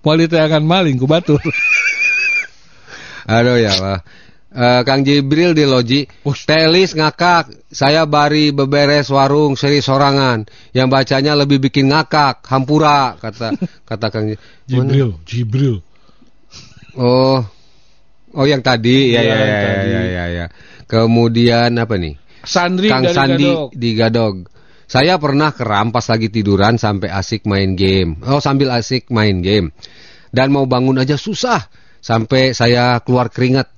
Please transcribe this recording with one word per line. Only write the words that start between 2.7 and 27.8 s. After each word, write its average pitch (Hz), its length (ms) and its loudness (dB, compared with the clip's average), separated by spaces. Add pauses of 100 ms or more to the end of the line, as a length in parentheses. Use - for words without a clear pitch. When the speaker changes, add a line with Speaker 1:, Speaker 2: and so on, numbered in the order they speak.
Speaker 2:
Aduh, 120 320 2
ya 107 160 2
Allah. 95 240 -4 (500)
Eh, 123 340 2
Kang 135 200 0
Jibril 143 500 2
di 151 140 2
Loji, 131 400 0 (160)
Speaker 1:
Ush. - 240 -6
Speaker 2:
"Telis 160 480 2
ngakak, 156 560 0 (160)
saya 151 400 0
bari 151 440 2
beberes 143 600 0
warung 139 420 2
seri 139 300 0
sorangan. 135 640 0 (240)
Yang 131 180 0
bacanya 135 460 0
lebih 143 260 2
bikin 135 300 0
ngakak, 147 560 0
hampura," 139 720 0
kata, 113 320 -8 (180)
Speaker 1:
<laughs> - 220 -18
Speaker 2:
kata 110 180 -6
Kang 107 220 -4
Ji-, 107 80 -8 (260)
Speaker 1:
Jibril, 127 460 0
Speaker 2:
mana? 82 160 -14
Speaker 1:
Jibril. 120 500 -2 (1200)
Speaker 2:
Oh. 131 480 2 (880)
Oh, 139 160 -2
yang 143 140 0
tadi. 123 500 2
Ya, 117 100 2
Speaker 1:
Iya, 117 60 2
Speaker 2:
ya, 113 80 0
Speaker 1:
yang 107 160 0
Speaker 2:
ya, 104 80 -2
Speaker 1:
tadi. 98 300 -2
Speaker 2:
ya, 95 180 -2
ya, 90 240 -6
ya. 85 160 -6 (400)
Kemudian 117 880 2
apa 117 220 -2
nih? 80 180 -6 (260)
Speaker 1:
Sandri 185 460 -2
Speaker 2:
Kang 131 160 2
Speaker 1:
dari - 100 0
Speaker 2:
Sandi 135 320 0
Speaker 1:
Gadog. 143 280 -2
Speaker 2:
di 117 200 -4
Gadog. 113 420 0 (520)
"Saya 160 320 0
pernah 147 320 0
kram 110 400 -2
pas 113 160 -4
lagi 113 240 -2
tiduran 104 480 2
sampai 101 320 -4
asik 98 320 -6
main 98 320 0
game." 92 480 0